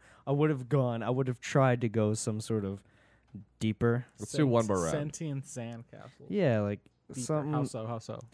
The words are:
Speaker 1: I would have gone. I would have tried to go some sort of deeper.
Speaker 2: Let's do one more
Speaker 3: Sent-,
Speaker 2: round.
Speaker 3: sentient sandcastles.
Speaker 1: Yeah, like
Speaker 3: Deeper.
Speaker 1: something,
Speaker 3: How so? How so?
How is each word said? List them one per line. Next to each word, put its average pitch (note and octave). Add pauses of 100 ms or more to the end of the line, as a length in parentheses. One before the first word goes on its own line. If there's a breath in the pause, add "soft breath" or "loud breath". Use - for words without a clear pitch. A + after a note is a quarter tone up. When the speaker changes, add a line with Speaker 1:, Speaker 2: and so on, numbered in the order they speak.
(280 soft breath)
Speaker 1:
I C#3
would D3
have B2+
gone. A#2+
I G#2+
would B2+
have A#2+
tried C3
to A#2
go G#2+
some G#2+
sort G#2+
of G2 (800 soft breath)
deeper. A#2 (140)
Speaker 2:
Let's G#2
do D3+
one A#2
more G2 (120)
Speaker 3:
Sent-, -
Speaker 2:
round. D3
Speaker 3:
sentient C#3+
sandcastles. A#2
Speaker 1:
Yeah, D#3+
like G#2 (300)
Speaker 3:
Deeper. B2+
Speaker 1:
something, D3+
Speaker 3:
How D3
so? A2+
How A#2
so? - (140)